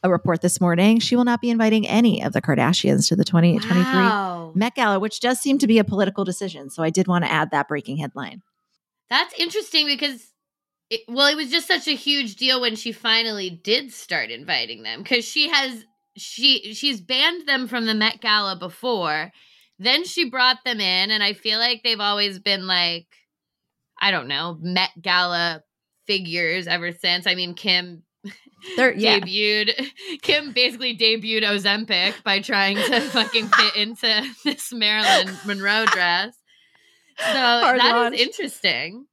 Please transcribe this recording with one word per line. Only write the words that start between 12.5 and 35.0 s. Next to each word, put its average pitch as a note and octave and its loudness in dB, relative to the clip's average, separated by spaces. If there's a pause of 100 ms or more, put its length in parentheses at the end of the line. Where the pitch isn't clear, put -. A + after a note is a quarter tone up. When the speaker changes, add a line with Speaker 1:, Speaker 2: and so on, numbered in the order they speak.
Speaker 2:
when A#3 -2
she A#3 -8
finally A3 -2
did A3 -2
start C3 -6
inviting A#2 -6
them, A2+ -10
'cause A#3+ 0
she D4+ -2
has, C4 -2 (320)
she, A3+ 0
she's C4+ -4
banned D4 -2
them C4 -2
from A#3 -4
the A3 0
Met G#3+ -2
Gala G#3 0
before. F3 -4 (480)
Then C4 0
she F4 -4
brought B3+ 0
them A#3+ -4
in, F#3 0
and G#3+ 0
I G3+ 0
feel G#3+ -4
like A#3+ -2
they've A3+ -2
always G3+ 0
been, G3 -2
like, F3 -2 (960)
I G3+ 4
don't D3 -2
know, D#3 -6
Met F3+ -2 (100)
Gala F3 0 (440)
figures F3 -2
ever F3 -4
since. F3 -2
I F#3 2
mean, F3 -6
Kim F3+ -2 (720)
Speaker 1:
They're, B3+ 2
yeah. G#3 2
Speaker 2:
debuted, G#3 -2 (300)
Kim D4+ -2
basically B3 -2
debuted A3 0
Ozempic G3+ 0
by G3 0
trying G3+ 0
to A3+ 0
fucking A3+ -2
fit G#3+ 2
into A3 -2
<laughs> - -20
this - -4
Marilyn G#3+ 2 (160)